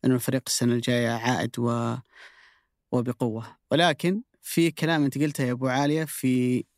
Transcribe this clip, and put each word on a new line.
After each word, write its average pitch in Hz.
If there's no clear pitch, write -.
إنه 127
الفريق 131
السنة 120
الجاية 120
عائد 117
و-، 120
وبقوة. 117
ولكن 175
في 165
كلام 156
أنت 139
قلته 147
يا 123
أبو 127
عالية 147
في 127